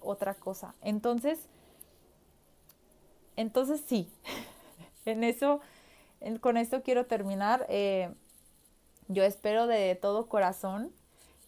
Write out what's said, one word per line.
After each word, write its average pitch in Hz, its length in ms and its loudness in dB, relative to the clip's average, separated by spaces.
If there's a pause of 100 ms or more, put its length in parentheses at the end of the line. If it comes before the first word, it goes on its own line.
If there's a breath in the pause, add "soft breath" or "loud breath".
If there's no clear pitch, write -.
otra 202 320 -4
cosa". - 480 -10
Entonces, 240 580 0 (2000 soft breath)
entonces 262 520 0
sí, 196 220 0 (160)
<laughs> - 800 -16
en 220 180 0
eso, 277 380 2 (600 loud breath)
en, 226 160 -6
con 233 200 2
esto 240 260 -2
quiero 247 220 2
terminar. 202 640 0
Eh, 196 440 0 (920)
yo 190 160 2
espero 208 440 2
de 196 280 2
todo 202 320 -2
corazón 202 640 -2 (560 soft breath)